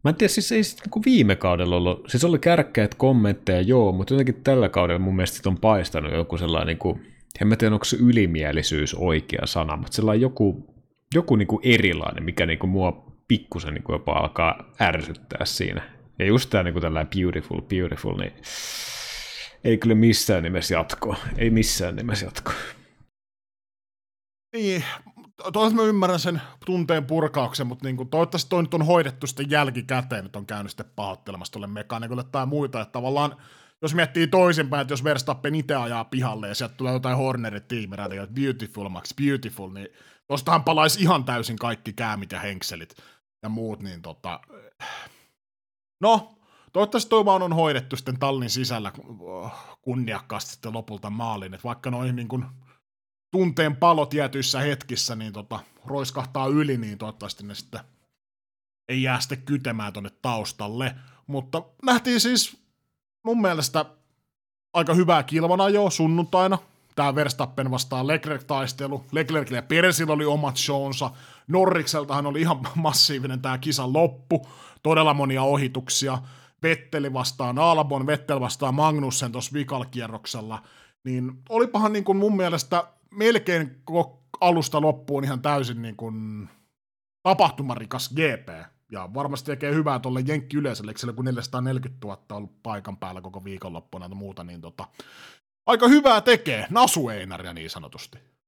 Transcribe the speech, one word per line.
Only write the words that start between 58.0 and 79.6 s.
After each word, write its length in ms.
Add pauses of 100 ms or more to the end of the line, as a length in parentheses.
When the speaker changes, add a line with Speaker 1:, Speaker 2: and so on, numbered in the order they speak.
Speaker 2:
ei 140
jää 180
sitten 220
kytemään 500
tonne 180 (120)
taustalle, 720 (320)
mutta 360 (220)
nähtiin 360
siis 400 (640)
mun 160
mielestä 440 (880)
aika 220
hyvää 280
kilvanajoa 680
sunnuntaina, 680 (360)
tää 200
Verstappen 560
vastaan 360
Leclerc-taistelu, 1040
Leclercillä 460
ja 40
Perezillä 500
oli 120
omat 320
shownsa, 540 (380)
Norrikseltahan 800
oli 140
ihan 180 (140)
<laughs> 20
massiivinen 640
tää 180
kisan 340
loppu, 560 (340)
todella 320
monia 280
ohituksia, 760 (440)
Vetteli 500
vastaan 460
Albon, 480
Vettel 340
vastaan 340
Magnussen 580
tossa 200
vikalla 340